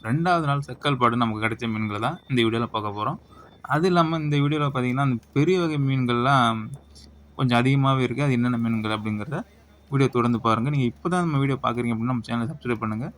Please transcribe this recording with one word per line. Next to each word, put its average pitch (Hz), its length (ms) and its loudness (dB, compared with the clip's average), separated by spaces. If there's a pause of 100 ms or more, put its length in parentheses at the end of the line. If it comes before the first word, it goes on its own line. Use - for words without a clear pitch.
ரெண்டாவது 165 440 0
நாள் 143 200 0
செக்கல் 131 320 -2
பாடு 120 180 4
நமக்கு 110 280 0
கிடைச்ச 113 240 -4
மீன்களை 107 320 -2
தான் 135 240 -4
இந்த 127 180 0
வீடியோல 113 260 2
பார்க்க 104 240 -6
போறோம். 107 260 -4 (460)
அது 156 240 0
இல்லாம 165 320 2
இந்த 147 180 0
வீடியோல 143 300 0
பார்த்தீங்கன்னா, 131 380 0
அந்த 123 280 -2
பெரிய 165 260 2
வகை 160 200 0
மீன்கள்லாம் 123 800 2 (760)
கொஞ்சம் 123 240 2
அதிகமாவே 135 440 2
இருக்கு. 123 220 -2
அது 131 120 2
என்னென்ன 120 220 0
மீன்கள் 110 360 0
அப்படிங்கிறத 107 440 -4 (520)
வீடியோ 135 180 2
தொடர்ந்து 120 320 2
பாருங்க. 113 300 0
நீங்க 135 160 0
இப்பதான் 175 380 -2
நம்ம 147 160 0
வீடியோ 135 180 0
பார்க்குறீங்க 117 360 -2
அப்படின்னா, 117 180 -2
நம்ம 117 140 -6
சேனலை 117 220 -4
சப்ஸ்கிரைப் 120 340 -6
பண்ணுங்க. 110 340 -6